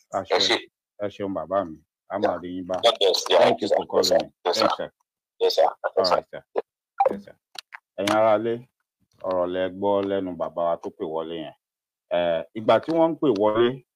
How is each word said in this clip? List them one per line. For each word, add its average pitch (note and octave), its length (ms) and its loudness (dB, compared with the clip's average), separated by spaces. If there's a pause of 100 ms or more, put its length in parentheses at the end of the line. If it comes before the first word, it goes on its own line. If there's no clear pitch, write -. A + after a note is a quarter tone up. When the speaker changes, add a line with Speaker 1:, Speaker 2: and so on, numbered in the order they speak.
(120)
Speaker 1:
Ẹ G2+ 80 -4
Speaker 2:
Àṣẹ. F#2 200 -2
Speaker 1:
ṣé. G2+ 180 2 (420)
Speaker 2:
Ẹ G#2 100 -6
ṣeun G2 240 -8
bàbá F2+ 320 -2
mi, D#2 120 -14 (320)
a F#2 80 -6
máa F#2+ 200 0
rí F2 120 -10
yín F2+ 180 -8
bá. F#2 140 -4
Speaker 1:
God F#2+ 160 4
bless F#2 320 2
you. F#2+ 80 4
Speaker 2:
Thank E2+ 240 4
you - 60 -2
Speaker 1:
Yes, - 80 0
Speaker 2:
for - 280 0
Speaker 1:
sir. - 140 2
Speaker 2:
calling. - 140 -2 (140)
Speaker 1:
Yes, G#2+ 120 0
sir. A2+ 100 2
Speaker 2:
Thanks, - 100 -2
sir. - 140 -10 (500)
Speaker 1:
Yes, F#2 140 2
sir. D#2+ 80 4
Yes, - 340 -2
Speaker 2:
All F#2+ 80 2
Speaker 1:
sir. F2+ 100 2
Speaker 2:
right, - 160 -4
sir. - 120 -14 (560)
Yes, - 260 0
sir. - 100 -20 (640)
Ẹ̀yin G2+ 180 0
ará A2 220 6
ilé, A#2 300 -4 (540)
ọ̀rọ̀ F#2 260 0
lẹ F#2 220 -2
gbọ́ G2 360 0
lẹ́nu F#2+ 320 -4
bàbá E2 260 -6
wa E2+ 140 0
tó - 120 -12
pè - 160 -12
wọlé D#2+ 300 -6
yẹn. D2+ 180 -12 (580)
Eh, E2+ 320 0 (120)
ìgbà A2+ 240 2
tí D#3+ 140 -4
wọ́n E3 180 2
ń D3+ 80 -8
pè D#3 140 0
wọlé, A2 500 2 (120)